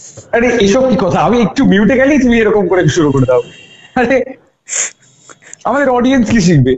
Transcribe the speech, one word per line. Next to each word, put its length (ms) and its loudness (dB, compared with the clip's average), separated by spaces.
আরে, 160 0
এসব 420 0
কি 100 2
কথা? 200 -2
আমি 220 0
একটু 240 -2
মিউটে 300 2
গেলেই 240 2
তুমি 200 2
এরকম 280 0
করে 200 0
শুরু 240 0
করে 160 0
দাও। 140 0
আরে, 280 0
আমাদের 260 -2
অডিয়েন্স 400 0
কি 120 2
শিখবে? 360 2